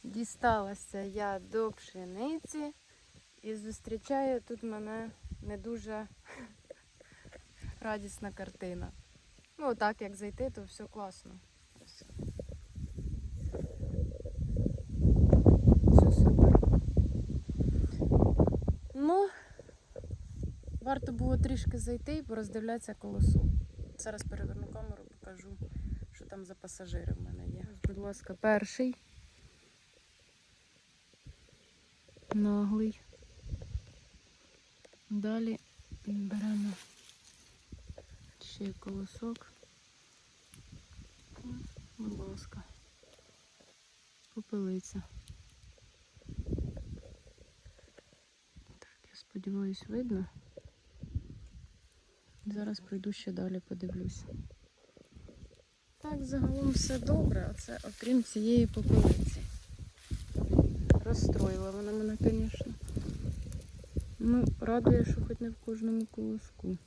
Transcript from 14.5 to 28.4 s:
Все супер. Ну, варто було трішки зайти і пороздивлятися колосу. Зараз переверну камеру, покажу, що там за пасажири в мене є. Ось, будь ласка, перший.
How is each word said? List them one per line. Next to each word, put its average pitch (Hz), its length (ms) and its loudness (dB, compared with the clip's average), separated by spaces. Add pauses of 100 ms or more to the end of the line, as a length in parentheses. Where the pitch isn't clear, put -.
Все - 240 12
супер. - 480 10 (2250)
Ну, 359 340 2 (1500)
варто 269 300 -4
було 254 260 2
трішки 247 400 0
зайти 240 380 -6
і 311 80 -6
пороздивлятися 220 680 -6
колосу. - 600 2 (440)
Зараз 214 260 -10
переверну 202 440 -8
камеру, 214 360 -12 (160)
покажу, 190 380 -16 (540)
що - 140 -20
там 196 200 -14
за 185 100 -18
пасажири 170 580 -8
в - 80 -8
мене - 260 -10
є. - 240 -10
Ось, - 120 -20
будь 196 140 -2
ласка, 202 360 -10
перший. 214 640 0 (3500)